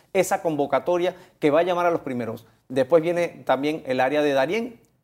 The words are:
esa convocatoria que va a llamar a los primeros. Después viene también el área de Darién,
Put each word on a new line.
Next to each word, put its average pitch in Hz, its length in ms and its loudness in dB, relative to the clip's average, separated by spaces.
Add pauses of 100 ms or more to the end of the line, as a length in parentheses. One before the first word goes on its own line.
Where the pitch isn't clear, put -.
(140)
esa 190 280 0
convocatoria 170 760 -2 (240)
que 151 120 2
va 151 80 4
a 170 40 4
llamar 175 220 0
a 175 60 2
los 170 100 -2
primeros. 117 460 -8 (220)
Después 131 340 4
viene 170 240 0
también 147 580 -2
el 127 140 -2
área 139 220 2
de 147 100 2
Darién, 170 480 -2 (240)